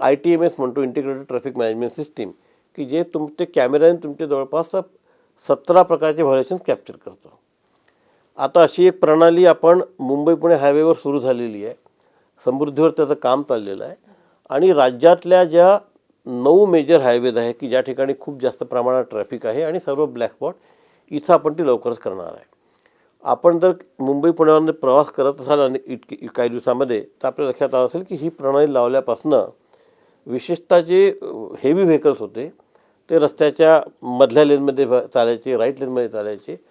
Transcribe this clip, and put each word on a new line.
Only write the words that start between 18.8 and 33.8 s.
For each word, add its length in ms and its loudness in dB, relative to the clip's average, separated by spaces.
ट्रॅफिक 420 -10
आहे 160 -4
आणि 180 -6
सर्व 260 -4
ब्लॅक 260 -6
स्पॉट, 220 -8
इथं 240 -2
आपण 180 0
ती 140 -6
लवकरच 320 -4
करणार 280 -12
आहे. 280 -20
आपण 340 0
जर 140 2
मुंबई 300 -2
पुण्यावरून 400 2
प्रवास 360 2
करत 340 -4
असाल 200 0
आणि 260 0
इतके, 400 -16
काही 220 -4
दिवसामध्ये, 580 -4
तर 40 -4
आपल्या 220 -6
लक्षात 260 -4
आलं 120 2
असेल 220 -8
की 60 -12
ही 140 -8
प्रणाली 460 0
लावल्यापासनं 720 0
विशेषतः 540 0
जे, 420 0
अ, 40 -12
हेवी 200 2
व्हेकल्स 340 2
होते, 340 -12
ते 80 2
रस्त्याच्या 640 2